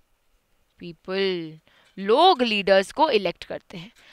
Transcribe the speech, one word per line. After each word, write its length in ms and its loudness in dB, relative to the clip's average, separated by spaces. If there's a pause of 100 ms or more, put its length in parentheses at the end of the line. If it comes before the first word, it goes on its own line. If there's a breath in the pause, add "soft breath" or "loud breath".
(800)
people, 720 -6 (460)
लोग 440 4
लीडर्स 500 0
को 180 0
इलेक्ट 340 -2
करते 340 -14
हैं। 140 -20 (220 loud breath)